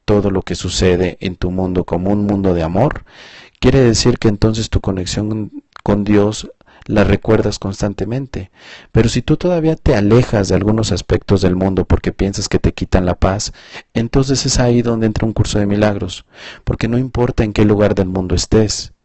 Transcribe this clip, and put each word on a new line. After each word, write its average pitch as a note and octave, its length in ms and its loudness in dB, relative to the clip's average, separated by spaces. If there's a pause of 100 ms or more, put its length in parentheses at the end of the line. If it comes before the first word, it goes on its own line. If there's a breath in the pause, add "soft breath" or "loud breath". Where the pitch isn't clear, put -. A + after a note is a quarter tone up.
todo G2+ 260 2
lo F#2 100 -2
que - 140 -6
sucede F2+ 680 0
en F#2 140 -6
tu F2+ 160 -4
mundo F#2 320 -2
como F#2 280 -2
un G#2 140 0
mundo G2 280 0
de E2+ 100 0
amor, F#2 420 -2 (540 loud breath)
quiere C3+ 220 4
decir A#2+ 360 2
que - 100 0
entonces A2 420 0
tu - 120 -2
conexión G#2 720 -4 (320)
con G2+ 200 0
Dios G#2 480 2 (340 soft breath)
la G#2 180 2
recuerdas G#2+ 560 2
constantemente. G2+ 920 -6 (400 loud breath)
Pero A2+ 180 4
si B2+ 120 0
tú D#3 160 0
todavía D#3+ 380 0
te - 200 2
alejas G#2 540 2
de F#2 60 2
algunos G#2+ 360 0
aspectos F#2 500 0
del F2+ 140 2
mundo F#2 300 0
porque - 260 0
piensas G2 380 -4
que F#2 100 0
te - 140 0
quitan F#2 320 -2
la F2+ 100 0
paz, G2 380 -2 (400 loud breath)
entonces C3 520 0
es C3 140 0
ahí A#2+ 220 2
donde A#2 260 0
entra A2 180 -2
Un A2 80 -2
Curso - 260 -2
de G#2 60 0
Milagros, G2+ 600 -2 (380 loud breath)
porque A#2 240 -2
no A#2 100 -2
importa A#2+ 460 -2
en G#2+ 100 -4
qué G#2+ 120 2
lugar G#2 300 2
del F#2+ 120 0
mundo F#2 280 -2
estés, - 580 0 (120)